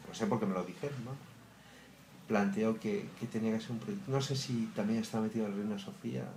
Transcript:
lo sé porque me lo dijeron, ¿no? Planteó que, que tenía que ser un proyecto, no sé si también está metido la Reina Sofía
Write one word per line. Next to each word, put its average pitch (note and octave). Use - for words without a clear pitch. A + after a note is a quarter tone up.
lo -
sé A2+
porque A2
me F#2+
lo F2+
dijeron, B2
¿no? B2
Planteó G#2+
que, G#2
que A2+
tenía A2
que A2
ser A#2+
un A2+
proyecto, G#2
no C3+
sé C3+
si A#2
también A2
está A2
metido A2
la G2+
Reina G#2
Sofía A#2+